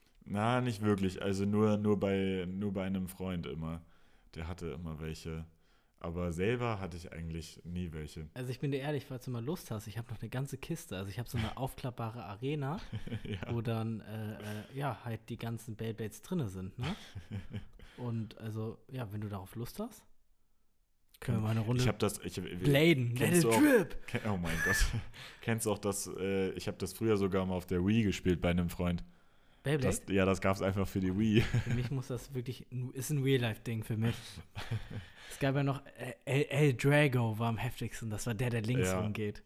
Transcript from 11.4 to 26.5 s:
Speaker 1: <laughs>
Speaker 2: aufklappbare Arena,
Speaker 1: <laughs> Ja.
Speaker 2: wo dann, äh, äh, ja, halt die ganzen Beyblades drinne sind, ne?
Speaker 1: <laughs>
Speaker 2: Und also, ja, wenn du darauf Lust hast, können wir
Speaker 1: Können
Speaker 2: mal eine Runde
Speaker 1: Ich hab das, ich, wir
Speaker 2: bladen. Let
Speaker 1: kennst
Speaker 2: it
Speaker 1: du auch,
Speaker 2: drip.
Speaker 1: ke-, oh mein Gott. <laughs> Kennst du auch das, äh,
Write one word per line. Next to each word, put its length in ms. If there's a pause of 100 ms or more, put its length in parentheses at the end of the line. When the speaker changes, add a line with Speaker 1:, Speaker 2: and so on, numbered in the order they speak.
Speaker 1:
<laughs> 0
Speaker 2:
aufklappbare 680
Arena, 560 (240)
Speaker 1:
<laughs> 200
Ja. 140 (160)
Speaker 2:
wo 60
dann, 400
äh, 340
äh, 40 (360)
ja, 300
halt 240
die 100
ganzen 380
Beyblades 460
drinne 260
sind, 300
ne? 180 (340)
Speaker 1:
<laughs> 680
Speaker 2:
Und 400
also, 400 (120)
ja, 220
wenn 80
du 80
darauf 260
Lust 240
hast, 240 (1160)
können 180
wir 40
Speaker 1:
Können 20
Speaker 2:
mal 60
eine 100
Runde 220
Speaker 1:
Ich 60
hab 120
das, 240
ich, 180
wir 160
Speaker 2:
bladen. 560
Let 40
Speaker 1:
kennst 200
Speaker 2:
it 60
Speaker 1:
du 60
auch, 100
Speaker 2:
drip. 480
Speaker 1:
ke-, 200
oh 100
mein 260
Gott. 120 (340)
<laughs> 320
Kennst 240
du 60
auch 60
das, 400
äh, 360